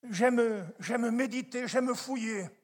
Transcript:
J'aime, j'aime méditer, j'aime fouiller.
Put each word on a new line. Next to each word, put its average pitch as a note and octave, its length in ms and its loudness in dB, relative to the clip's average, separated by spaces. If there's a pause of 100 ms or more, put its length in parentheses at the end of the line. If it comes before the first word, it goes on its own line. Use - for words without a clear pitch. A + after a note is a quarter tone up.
J'aime, A3 680 2
j'aime A#3 320 -2
méditer, B3 560 -2
j'aime B3+ 260 2
fouiller. A3+ 560 -4 (140)